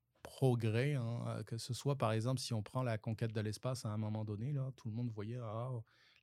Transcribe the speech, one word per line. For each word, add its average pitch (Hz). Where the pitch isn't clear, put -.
progrès, 120
hein, 117
euh, 113
que 117
ce -
soit, 139
par 120
exemple, 117
si -
on 110
prend 127
la 117
conquête 113
de 110
l'espace 110
à -
un 107
moment 107
donné, 107
là, 135
tout -
le 107
monde 120
voyait, 110
ah, 113